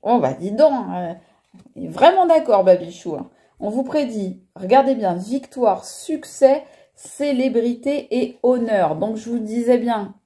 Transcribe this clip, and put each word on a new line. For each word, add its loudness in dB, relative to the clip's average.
Oh, 2
bah, 0
dis -8
donc, 4
euh, -6
il -12
est -10
vraiment 4
d'accord, 4
Babichou, 2
hein. -14
On -6
vous -4
prédit, -4
regardez 2
bien, -2
victoire, -4
succès, 0
célébrité -2
et -6
honneur. 2
Donc, -6
je -12
vous -4
disais 0
bien -4